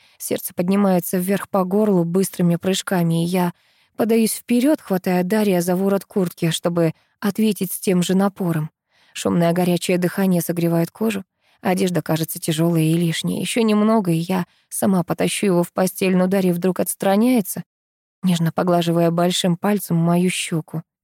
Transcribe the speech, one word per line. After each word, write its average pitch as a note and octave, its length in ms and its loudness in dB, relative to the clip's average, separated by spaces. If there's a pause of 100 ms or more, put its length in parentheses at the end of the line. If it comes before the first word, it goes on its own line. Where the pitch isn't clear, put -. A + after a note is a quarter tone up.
(180)
Сердце - 360 -8
поднимается F#3+ 640 0
вверх F#3 300 -2
по F#3+ 160 0
горлу G3 400 2
быстрыми F3 520 0
прыжками, E3+ 680 -2
и - 20 -2
я F3+ 260 -2 (440)
подаюсь A3+ 360 2
вперёд, B3 480 0
хватая F#3 440 0
Дарья G3+ 360 2
за F3 160 0
ворот G3 300 0
куртки, F3 440 -2
чтобы E3+ 440 0 (260)
ответить G3+ 520 -2
с - 80 -10
тем F3+ 220 2
же F#3 120 0
напором. F3+ 560 -2 (420)
Шумное E3+ 400 0
горячее F3+ 460 0
дыхание F3+ 420 0
согревает E3+ 500 0
кожу. G#3+ 340 -4 (360)
Одежда F#3 400 0
кажется D#3+ 380 -4
тяжёлой E3 480 0
и D#3+ 80 2
лишней. E3+ 460 -2
Ещё F#3 200 -4
немного, G#3+ 500 2
и E3 60 2
я F3 300 -2 (240)
сама F#3+ 340 0
потащу - 420 -2
его F3 160 2
в F3 120 -8
постель, F#3 420 0
но F3+ 100 2
Дарья F#3 280 0
вдруг F3 260 -2
отстраняется, G3+ 840 0 (600)
нежно E3 300 0
поглаживая E3+ 580 2
большим F3 480 0
пальцем G3+ 380 -2
мою F3 340 2
щеку. - 520 -6 (220)